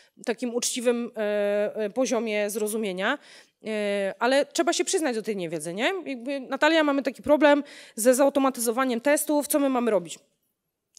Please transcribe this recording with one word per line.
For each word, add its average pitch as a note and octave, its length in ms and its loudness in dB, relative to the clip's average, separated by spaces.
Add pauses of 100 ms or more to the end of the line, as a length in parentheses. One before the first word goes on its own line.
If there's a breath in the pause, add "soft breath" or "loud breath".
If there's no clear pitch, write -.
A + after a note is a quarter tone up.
(260 soft breath)
takim A#3 300 -4
uczciwym, A#3+ 600 -2
e, G#3 580 0
e, G#3+ 140 -2
poziomie G#3+ 600 -2
zrozumienia. G#3+ 680 -2 (480 loud breath)
E, G3+ 540 -2
ale C4+ 260 2
trzeba E4+ 280 0
się F4+ 120 -2
przyznać D#4+ 300 -2
do A3 60 -6
tej G#3 140 -4
niewiedzy, E3+ 380 -6
nie? C4+ 200 -2 (120)
Jakby, C4+ 340 -8
„Natalia, D4+ 440 2
mamy C#4 200 0
taki A#3 180 -6
problem D4 420 6 (320 loud breath)
ze A#3+ 200 4
zautomatyzowaniem C4 840 2
testów, D4 460 2
co D4+ 120 0
my C#4 100 2
mamy A#3+ 220 0
robić?” F3 280 -2 (800)